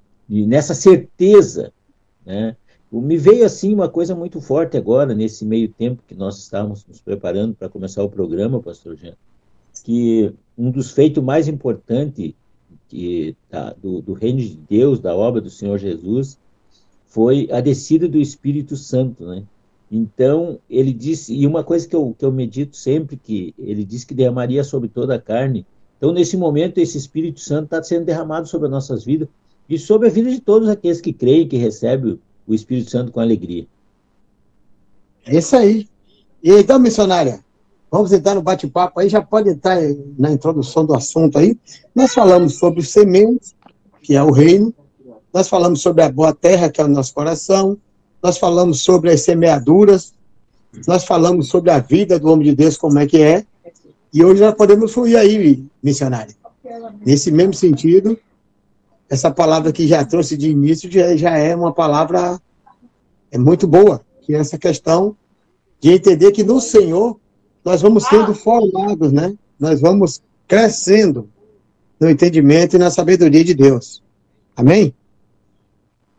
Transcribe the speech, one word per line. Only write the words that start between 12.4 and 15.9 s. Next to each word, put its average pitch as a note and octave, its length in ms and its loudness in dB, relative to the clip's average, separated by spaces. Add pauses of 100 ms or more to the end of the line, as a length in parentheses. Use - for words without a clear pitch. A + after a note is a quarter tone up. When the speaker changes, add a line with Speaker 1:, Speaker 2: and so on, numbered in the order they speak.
Speaker 1:
que, E2+ 420 -8 (160)
da, C#2+ 220 -12
do, F#2 300 -12
do G2 100 -12
reino A2+ 260 -6
de G2 200 -10 (100)
Deus, A#2+ 320 0
da F2+ 160 -6
obra A#2 240 -2
do F#2 80 -14
Senhor G2+ 300 -8
Jesus, G2 600 -8 (680)